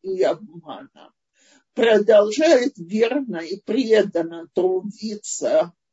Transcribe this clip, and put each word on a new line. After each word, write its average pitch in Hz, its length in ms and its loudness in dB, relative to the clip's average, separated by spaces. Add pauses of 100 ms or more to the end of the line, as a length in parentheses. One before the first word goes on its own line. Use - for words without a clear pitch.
и 185 220 -6
обманом, 160 920 -8 (600)
продолжает 220 1040 4
верно 220 600 -4
и 165 240 -10
преданно 190 920 -2
трудиться 185 1200 -4 (200)